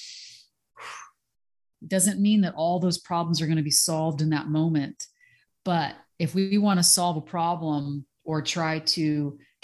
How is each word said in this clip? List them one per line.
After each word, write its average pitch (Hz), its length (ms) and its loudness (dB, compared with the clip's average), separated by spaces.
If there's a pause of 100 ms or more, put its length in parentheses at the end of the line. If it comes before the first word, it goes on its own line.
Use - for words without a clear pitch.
(1900)
doesn't 190 320 2
mean 208 220 6
that 170 140 0
all 170 240 0
those 175 180 0
problems 170 440 -2
are 156 60 -2
gonna 160 140 2
be 147 100 -2
solved 160 500 0
in 156 100 2
that 147 180 -2
moment. 156 560 0 (580)
But 165 320 -2 (220)
if 170 180 -2
we 196 220 2
wanna 196 260 4
solve 175 320 2
a 156 60 -4
problem 156 840 -2 (200)
or 156 160 -2
try 160 380 -2
to 151 600 -2 (240)